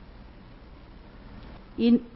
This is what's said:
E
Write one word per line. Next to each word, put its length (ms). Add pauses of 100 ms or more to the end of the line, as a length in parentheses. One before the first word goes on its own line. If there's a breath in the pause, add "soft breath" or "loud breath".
(1800)
E 200 (160)